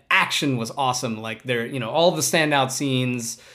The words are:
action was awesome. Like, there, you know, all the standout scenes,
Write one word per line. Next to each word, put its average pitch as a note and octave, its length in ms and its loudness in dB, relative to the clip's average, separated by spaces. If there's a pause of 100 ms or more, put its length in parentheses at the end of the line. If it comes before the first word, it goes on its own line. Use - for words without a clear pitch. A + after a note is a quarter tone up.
action E3+ 460 2
was A2+ 220 -4
awesome. B2 440 -2
Like, A2+ 220 -10
there, A#2+ 220 -2
you C3 160 -8
know, A2 80 -6
all E3 220 4
the D#3 100 -2
standout C#3+ 500 2
scenes, B2+ 680 -2 (140)